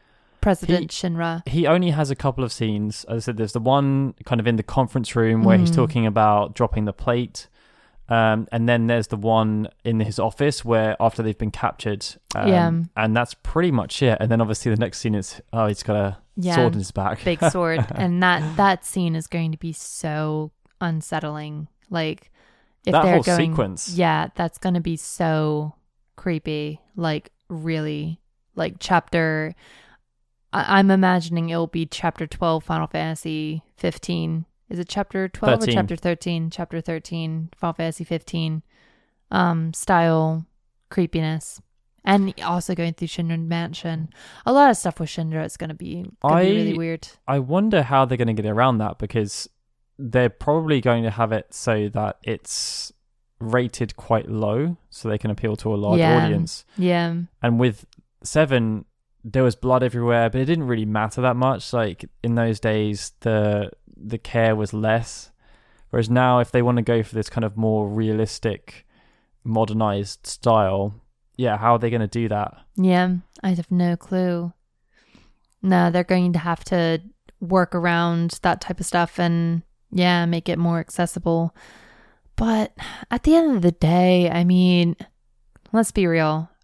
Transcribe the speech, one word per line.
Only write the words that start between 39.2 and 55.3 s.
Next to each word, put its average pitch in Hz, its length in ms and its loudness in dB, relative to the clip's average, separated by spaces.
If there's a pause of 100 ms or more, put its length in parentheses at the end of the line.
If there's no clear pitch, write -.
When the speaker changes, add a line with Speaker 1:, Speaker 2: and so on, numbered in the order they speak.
Speaker 1:
um, 165 420 0
style 160 720 2 (440)
creepiness. 160 720 -4 (420)
And 196 400 2
also 175 320 -2
going 170 180 -2
through 165 140 -8
Shinra 165 360 -4
Mansion. 165 640 -6 (360)
A 247 80 2
lot 285 160 8
of 233 80 2
stuff - 220 -4
with 160 100 -6
Shinra 160 340 -4
is 160 140 -10
gonna 160 160 -10
be, 175 320 -12 (160)
gonna 160 220 4
be 190 80 6
really 208 220 2
Speaker 2:
I, 165 40 -4
Speaker 1:
weird. 165 300 -6 (200)
Speaker 2:
I 139 120 2
wonder 180 420 2
how 135 240 4
they're 123 120 0
gonna 117 180 2
get 104 100 -2
around 117 320 2
that, 107 220 -2
because 107 500 -4 (480)
they're 123 320 2
probably 151 520 0
going 117 220 2
to 113 60 0
have 107 220 0
it 110 220 -4
so 107 340 -2
that 107 340 -4
it's - 720 -8 (480)
rated 117 560 -2
quite - 340 -2
low 110 460 -2 (140)
so - 180 -10
they 107 100 -2
can 110 140 -4